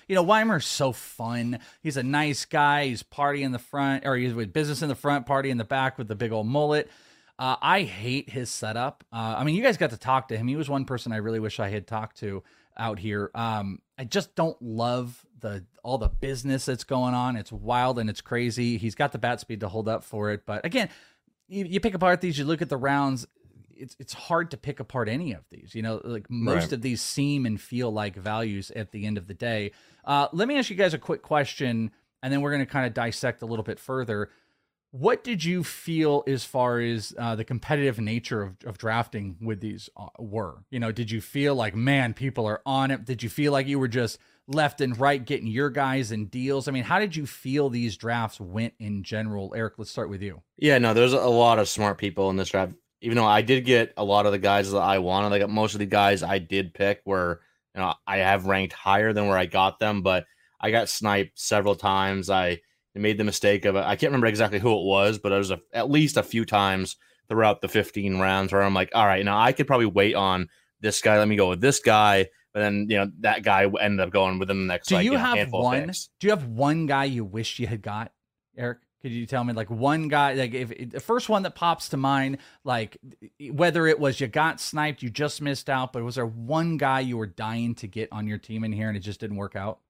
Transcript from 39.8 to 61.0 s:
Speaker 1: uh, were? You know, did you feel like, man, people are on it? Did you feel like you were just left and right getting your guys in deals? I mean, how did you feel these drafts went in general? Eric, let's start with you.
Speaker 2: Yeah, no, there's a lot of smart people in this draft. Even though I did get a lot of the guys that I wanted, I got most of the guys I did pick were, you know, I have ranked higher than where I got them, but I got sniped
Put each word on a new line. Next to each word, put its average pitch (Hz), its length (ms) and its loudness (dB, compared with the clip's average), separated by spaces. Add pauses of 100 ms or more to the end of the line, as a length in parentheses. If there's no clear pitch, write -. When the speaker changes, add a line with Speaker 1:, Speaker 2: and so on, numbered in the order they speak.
Speaker 1:
uh, 98 120 -16 (120)
were? 101 520 -8
You 127 100 -6
know, 113 100 -2
did 113 200 -6
you 113 100 -4
feel 143 340 0
like, 107 220 -2
man, 127 380 2
people 127 320 -4
are 107 180 -2
on 135 260 0
it? 131 140 -4
Did 120 180 -6
you 117 60 -6
feel 147 240 0
like 135 140 2
you 139 120 0
were 131 100 2
just 117 300 -2 (300)
left 147 320 0
and 127 180 0
right 139 240 2
getting 117 260 -4
your 131 200 0
guys 131 440 -2
in 107 140 -4
deals? 127 400 -2
I 147 40 -4
mean, 131 140 -4
how 170 140 2
did 202 160 -2
you 151 120 -6
feel 139 420 -2
these 120 300 -4
drafts 113 420 -4
went 107 380 -6
in 104 240 -6
general? 107 520 -6
Eric, 110 220 -4
let's 107 140 -14
start 104 180 -6
with 98 140 -8
you. 90 180 -10 (160)
Speaker 2:
Yeah, 143 220 6
no, 117 160 4
there's 123 180 8
a 135 140 4
lot 117 320 8
of 101 100 2
smart 104 300 0
people 98 320 0
in 95 60 0
this 95 120 -2
draft. 92 240 0 (300)
Even 117 140 0
though 113 100 6
I 107 160 8
did 127 240 2
get 117 320 6
a 104 60 -2
lot 101 200 4
of 104 80 6
the 101 60 0
guys 98 340 2
that 101 60 2
I 95 220 4
wanted, 98 340 2
I 101 60 4
got 101 100 2
most 107 240 2
of 104 60 -6
the 104 60 0
guys 101 360 4
I 98 160 0
did 92 340 -2
pick 101 320 0
were, 90 380 -2 (320)
you 95 80 -4
know, 90 100 0 (140)
I 98 120 0
have 95 280 2
ranked 95 260 2
higher 104 400 2
than 104 140 0
where 98 100 4
I 92 80 4
got 95 340 2
them, 104 220 0
but 92 240 2 (340)
I 107 120 -2
got 110 180 2
sniped 101 500 -2